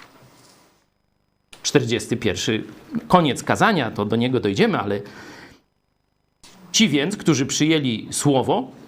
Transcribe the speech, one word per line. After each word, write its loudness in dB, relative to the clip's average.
czterdziesty 0
pierwszy, -2
koniec 0
kazania, 0
to -4
do -2
niego 0
dojdziemy, 0
ale -4
„ci 4
więc, 0
którzy 2
przyjęli 0
słowo 2